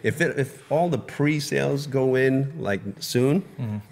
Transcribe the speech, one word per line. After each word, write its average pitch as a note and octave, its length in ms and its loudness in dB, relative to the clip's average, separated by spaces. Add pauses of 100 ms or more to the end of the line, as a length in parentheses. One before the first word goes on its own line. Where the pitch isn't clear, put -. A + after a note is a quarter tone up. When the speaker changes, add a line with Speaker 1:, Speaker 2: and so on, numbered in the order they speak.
Speaker 1:
if A2+ 180 0
it, D#3+ 160 0
if - 340 -6
all E3 180 2
the D3 80 0
pre-sales C#3+ 920 -2
go C3 280 2
in, C3+ 460 2
like, G2+ 200 -2 (180)
soon, C#3 420 2 (180)
Speaker 2:
Mm-hmm. G#2+ 180 -4 (140)